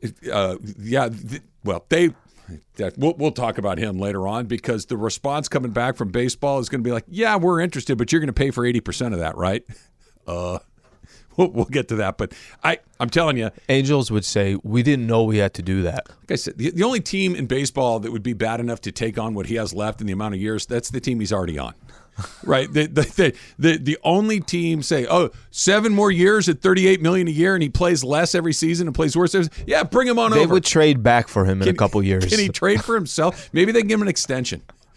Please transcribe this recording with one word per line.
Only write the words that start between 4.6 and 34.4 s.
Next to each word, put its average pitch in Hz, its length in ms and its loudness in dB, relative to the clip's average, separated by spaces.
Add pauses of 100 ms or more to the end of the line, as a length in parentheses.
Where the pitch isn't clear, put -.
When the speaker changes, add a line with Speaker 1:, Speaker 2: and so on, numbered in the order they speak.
Speaker 1:
the 113 100 -4
response 139 500 -4
coming 127 240 -8
back 120 240 -2
from 107 160 -6
baseball 131 480 -2
is 117 100 -6
gonna 131 140 -4
be 123 80 -2
like, 117 160 -4
"Yeah, 214 300 0
we're 170 240 2
interested, 143 360 -2
but 117 140 0
you're 160 80 4
gonna 143 140 -2
pay 139 180 0
for 120 140 -2
eighty 120 160 2
percent 117 320 -6
of 87 80 -4
that, 80 160 -4
right?" 95 300 -2
<laughs> - 60 -18 (540)
Uh, 90 300 -6 (800)
we'll, 180 140 4
we'll 117 160 0
get 131 240 -2
to 113 80 -2
that, 95 200 -2
but - 160 -6 (300)
I, 165 160 0 (200)
I'm 120 100 -4
telling 156 280 2
you. 110 120 -4 (200)
Speaker 2:
Angels 135 420 2
would 104 140 0
say, 98 380 0
"We 117 200 0
didn't 131 240 2
know 113 160 4
we 110 140 2
had 101 180 2
to - 60 -10
do 95 220 0
that." 87 240 -4 (140)
Speaker 1:
Like - 100 -10
I - 40 0
said, - 220 -8
the, 139 140 -2
the 175 120 0
only 240 180 0
team 190 340 -2
in 135 100 -4
baseball 127 560 -2
that 113 100 -8
would 110 120 -8
be 120 100 -4
bad 110 260 -4
enough 120 220 -6
to 98 100 -8
take 113 260 -6
on 110 160 -6
what 101 140 -6
he 113 80 -4
has 107 180 -4
left 104 280 -6
in 107 60 -6
the 95 60 -4
amount 104 220 -6
of 92 60 -6
years, 107 240 -4
that's 120 260 -6
the 131 100 -6
team 123 180 -4
he's 107 140 -2
already 85 240 -2
on. 60 220 -8
<laughs> - 40 -20 (640)
Right? 139 260 0
The, 151 140 2
the, 151 160 0
the, 143 320 2 (240)
the, 160 220 4
the 143 240 -2
only 208 360 2
team 165 440 -2
say, 135 260 0
"Oh, 170 220 4 (180)
seven 214 440 2
more 202 180 4
years 185 360 4
at 156 140 0
thirty-eight 185 400 4
million 175 260 2
a 160 40 -2
year 175 240 2
and 170 80 2
he 143 60 0
plays 175 340 0
less 147 320 0
every 165 180 0
season 170 340 0
and 139 80 -6
plays 160 220 0
worse 175 160 2
every 185 140 2
season." - 200 -10
Yeah, 302 160 2
bring 247 240 2
him 233 120 2
on 226 100 2
Speaker 2:
They 220 140 6
Speaker 1:
over. 170 100 4
Speaker 2:
would 185 100 4
trade 156 380 4
back 120 260 4
for 101 160 2
him 95 200 2
in - 20 2
Speaker 1:
Can, 92 100 2
Speaker 2:
a - 20 -8
couple 101 260 2
years. 95 240 2
Speaker 1:
can 214 100 2
he 196 120 2
trade 202 340 0
for 233 100 -2
himself? 175 580 -2
Maybe 185 200 4
they 233 80 4
can 208 80 0
give 214 100 2
him 208 60 0
an 202 60 0
extension. 127 520 -4 (360)